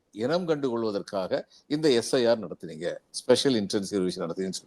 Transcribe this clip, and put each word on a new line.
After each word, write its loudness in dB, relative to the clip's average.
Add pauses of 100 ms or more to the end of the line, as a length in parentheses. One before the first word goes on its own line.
(120)
இனம் -2
கண்டு -2
கொள்வதற்காக -4 (200)
இந்த 2
எஸ் 2
ஐ 4
ஆர் 2
நடத்துனீங்க, -8 (140)
ஸ்பெஷல் 4
இன்டென்சிவ் 0
ரிவிஷன் -2
நடத்துனீங்கன்னு -4 (160)